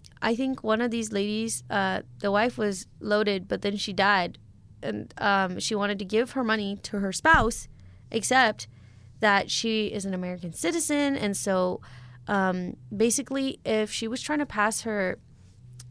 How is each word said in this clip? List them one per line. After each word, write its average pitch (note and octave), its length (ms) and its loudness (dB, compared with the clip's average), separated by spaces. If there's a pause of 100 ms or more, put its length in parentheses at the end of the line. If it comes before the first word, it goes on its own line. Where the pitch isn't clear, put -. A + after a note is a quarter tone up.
(220)
I A3+ 120 2
think C4 300 -2
one A3 160 2
of A#3+ 120 0
these A3 200 -4
ladies, G#3+ 580 -2
uh, F#3+ 340 0 (160)
the G3+ 120 0
wife A#3 260 2
was G#3 300 -2 (140)
loaded, G#3 480 0
but G3 140 -2
then G3+ 120 0
she G#3 160 -6
died. F#3+ 460 2 (440)
And, - 360 -6
um, G3 420 2
she - 160 -4
wanted G3+ 240 -2
to G3+ 60 -6
give A3 260 0
her C4+ 120 -2
money G#3+ 400 0
to - 160 -6
her G3 120 -2
spouse, B3+ 560 4 (440)
except A3 560 2 (520)
that G3+ 320 4
she A3 360 0
is F#3+ 180 -4
an F#3+ 80 -4
American F3+ 400 -6
citizen. D4 640 0
And G3+ 180 0
so, F#3 460 0 (480)
um, F#3 480 0 (180)
basically, C4 720 0
if G#3+ 260 0
she - 160 -6
was A#3+ 140 -6
trying D4+ 180 -2
to D4 60 0
pass G#3+ 360 0
her, G3+ 360 -2 (720)